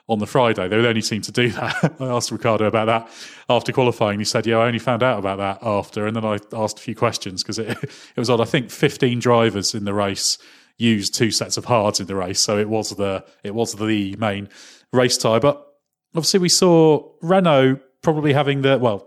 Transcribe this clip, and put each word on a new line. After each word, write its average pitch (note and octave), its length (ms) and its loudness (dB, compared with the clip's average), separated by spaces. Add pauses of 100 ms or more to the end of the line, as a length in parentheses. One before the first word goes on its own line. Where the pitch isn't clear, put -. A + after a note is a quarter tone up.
on A2 100 0
the G#2 80 -4
Friday. A2+ 400 2
They F#2 80 -2
were A2+ 80 4
the A#2+ 60 4
only A2+ 140 0
team G#2 200 -4
to - 80 -12
do A#2+ 200 0
that. - 460 -2
<laughs> - 40 -20
I C3 60 -4
asked B2 260 -2
Ricciardo A2 320 0
about G#2+ 220 0
that A2+ 220 0 (400)
after B2 220 2
qualifying. A2+ 480 0
He G#2+ 60 -6
said, A2+ 220 -2
"Yeah, A2+ 120 2
I A#2 80 4
only A#2+ 120 -2
found A#2+ 240 0
out B2+ 160 2
about G2 200 -4
that G2 240 -4
after." G#2 440 -4
And A2 100 -4
then A2 80 -4
I G#2+ 140 -2 (140)
asked A2 260 -4
a - 40 -20
few A2 120 -10
questions G2 480 -4
'cause G#2 160 -8
it, A2+ 200 -6
<laughs> - 40 -10
it - 340 -14
was B2 140 -2
odd. A#2 100 2
I A2+ 40 2
think A#2+ 260 -2
fifteen C3 480 -2
drivers A2+ 560 2
in G2+ 100 -6
the G2+ 100 -4
race G2+ 440 -2 (400)
used A2 360 0
two A2+ 160 0
sets - 260 -4
of G#2 100 -8
hards G#2+ 340 2
in F#2+ 60 -8
the G2 100 -6
race. F#2 240 -4
So G#2 180 0
it G#2 100 0
was A2 220 -4
the, G2 340 -4 (200)
it G2+ 100 -8
was A2+ 200 -4
the G#2 420 -2
main G2+ 320 -4 (440)
race B2+ 260 2
tyre. A2+ 200 2
But C#3+ 280 0 (480)
obviously E3+ 260 0
we F3 80 2
saw D#3+ 720 4
Renault D#3 600 4 (220)
probably D3+ 300 0
having C#3 300 0
the, C3+ 160 4
well, A2+ 280 -2